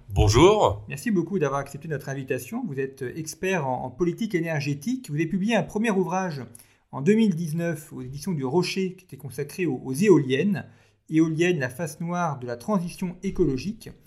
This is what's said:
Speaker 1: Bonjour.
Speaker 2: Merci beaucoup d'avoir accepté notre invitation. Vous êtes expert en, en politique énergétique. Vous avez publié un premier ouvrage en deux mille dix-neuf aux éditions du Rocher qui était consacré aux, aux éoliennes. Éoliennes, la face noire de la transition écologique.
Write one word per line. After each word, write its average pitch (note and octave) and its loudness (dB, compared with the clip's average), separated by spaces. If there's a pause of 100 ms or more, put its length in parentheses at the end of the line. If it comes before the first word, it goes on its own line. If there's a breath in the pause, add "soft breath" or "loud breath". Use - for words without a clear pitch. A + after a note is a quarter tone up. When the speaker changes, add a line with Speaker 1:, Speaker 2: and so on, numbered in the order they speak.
Speaker 1:
Bonjour. A2+ 6
Speaker 2:
Merci F3+ -4
beaucoup F3+ 0
d'avoir C#3 0
accepté C#3+ -12
notre D3 -6
invitation. C3+ -6
Vous C3+ -6
êtes C3+ -6
expert D#3 -4
en, C3 -4
en C3 -10
politique F3+ -4
énergétique. D#3+ -4
Vous D3 -4
avez D#3+ 0
publié G3 -2
un G3 2
premier G#3+ -2
ouvrage F3+ -2 (500 soft breath)
en C3 -8
deux E3+ 4
mille G#3+ 4
dix-neuf E3 -4
aux C3 -12
éditions C#3 -8
du D3 -4
Rocher F3+ 0
qui - -20
était - -18
consacré D3 -6
aux, B2+ -2
aux C3 -6
éoliennes. D3 6 (460 soft breath)
Éoliennes, E3 4
la B2+ -2
face D3+ -6
noire E3+ -4
de B2 -10
la A#2+ -6
transition F3 -4
écologique. F3 -2 (160)